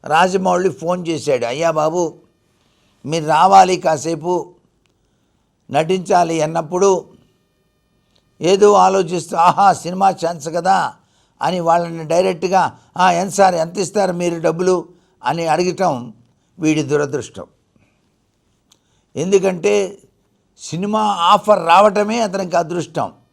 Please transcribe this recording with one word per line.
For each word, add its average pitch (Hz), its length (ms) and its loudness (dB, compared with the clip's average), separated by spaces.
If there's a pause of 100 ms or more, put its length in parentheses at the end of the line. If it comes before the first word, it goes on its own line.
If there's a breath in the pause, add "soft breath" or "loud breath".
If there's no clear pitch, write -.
రాజమౌళి 185 640 0
ఫోన్ 170 380 -6
చేశాడు, 135 380 -2
"అయ్యా 156 260 -2
బాబు, 156 460 -2 (880)
మీరు 156 200 -4
రావాలి, 185 520 6
కాసేపు 160 760 -4 (1160)
నటించాలి" 165 720 0
అన్నప్పుడు 165 640 0 (1400)
ఏదో 196 320 4
ఆలోచిస్తూ, 185 640 2
"ఆహా, 180 360 4
సినిమా 185 360 -2
ఛాన్స్ 170 380 -6
కదా" 170 460 -2 (480)
అని 175 180 -4
వాళ్ళని 170 440 -2
డైరెక్ట్గా, 175 760 -2 (180 soft breath)
"ఆ, 180 140 2
ఎంత 175 200 -4
సార్, 180 240 2
ఎంత 165 220 -4
ఇస్తారు 190 360 -2
మీరు 175 260 -4
డబ్బులు?" 170 480 -2 (360 soft breath)
అని 165 240 -4
అడగటం 160 680 -2 (460)
వీడి 156 240 0
దురదృష్టం. 139 600 -6 (1700)
ఎందుకంటే 185 840 0 (600)
సినిమా 202 460 -6
ఆఫర్ 196 640 2
రావటమే 208 520 4
అతనికి 190 360 -4
అదృష్టం. 165 580 -4 (200)